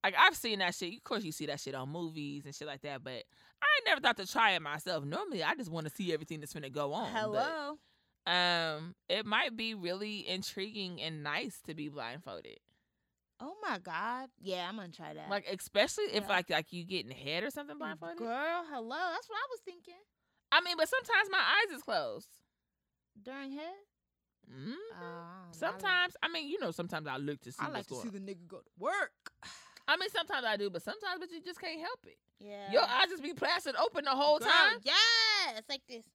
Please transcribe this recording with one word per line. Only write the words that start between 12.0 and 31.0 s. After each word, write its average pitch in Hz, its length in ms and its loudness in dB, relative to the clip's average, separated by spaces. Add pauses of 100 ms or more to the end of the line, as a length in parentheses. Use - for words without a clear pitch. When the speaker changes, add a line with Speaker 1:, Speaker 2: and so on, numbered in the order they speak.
Speaker 2:
Oh 302 160 -12 (120)
my 220 120 -4
God. 214 500 -6 (100)
Yeah, 180 300 -4
I'm 208 60 -8
gonna 190 140 -10
try 156 260 -12
that. 156 160 -12
Speaker 1:
Like, 202 200 -2
especially 220 540 2
if, 208 200 0
Speaker 2:
Yeah. - 40 -8
Speaker 1:
like, 180 220 2
like, 156 200 0
you 175 140 -8
getting 175 260 -6
head 143 320 -4
or 285 60 -2
something 294 280 -10
blindfolded. 320 420 -8
Speaker 2:
Girl, 302 520 -2
hello. 240 240 -6 (180)
That's - 160 -6
what 427 80 -4
I 539 120 -2
was 480 160 -8
thinking. 349 300 -16 (560)
Speaker 1:
I 311 100 8
mean, 349 160 -2
but 320 100 6
sometimes 453 440 4
my 381 80 4
eyes 339 360 4
is 214 60 -10
closed. 147 480 -2 (920)
Speaker 2:
During 269 300 -8
head? 311 200 -6 (800)
Speaker 1:
Mm-hmm. 135 180 -6
Speaker 2:
Oh, 427 240 -10
I - 40 -14
don't 349 80 -10
know. 170 440 -14
Speaker 1:
Sometimes, 359 680 2
I - 60 0
mean, 320 200 -4
you 349 120 -2
know, 233 100 0
sometimes 165 380 -4
I 131 100 -2
look 143 240 -4
to 120 100 -14
see - 80 -14
Speaker 2:
I - 100 -2
like 294 60 -6
Speaker 1:
what's 208 120 -6
Speaker 2:
to - 80 -8
Speaker 1:
going 233 160 -6
Speaker 2:
see 196 80 -10
Speaker 1:
on. 196 60 -10
Speaker 2:
the 196 80 -8
nigga 175 140 -14
go 180 100 -14
to - 200 -20
work. 311 340 0 (760)
Speaker 1:
I 302 100 6
mean, 381 120 0
sometimes 254 360 -2
I 214 120 4
do, 202 120 0
but 175 140 -6
sometimes, 381 360 -4